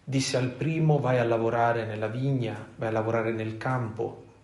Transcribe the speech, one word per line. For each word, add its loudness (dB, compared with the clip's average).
Disse 0
al 2
primo: 2
"Vai 2
a 4
lavorare 2
nella -4
vigna, -2
vai -2
a 0
lavorare 0
nel -4
campo." -4